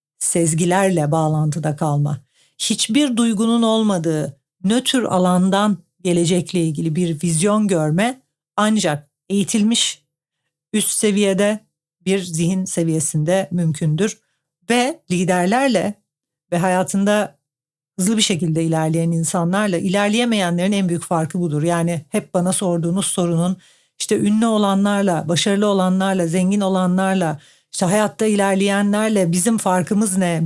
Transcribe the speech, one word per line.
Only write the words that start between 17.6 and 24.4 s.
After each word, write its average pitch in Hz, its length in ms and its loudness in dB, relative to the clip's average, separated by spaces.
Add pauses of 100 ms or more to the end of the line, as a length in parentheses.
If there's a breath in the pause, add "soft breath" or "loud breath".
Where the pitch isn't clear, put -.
hızlı 214 180 0
bir 220 40 0
şekilde 165 420 0
ilerleyen 160 480 0
insanlarla 175 680 -2
ilerleyemeyenlerin 202 960 0
en 196 180 0
büyük 170 140 -2
farkı 165 360 -2
budur. 151 240 -2
Yani 170 460 -2
hep 208 240 -4
bana 185 200 0
sorduğunuz 175 520 -2
sorunun 175 520 0 (420 soft breath)
işte - 180 0
ünlü 214 280 2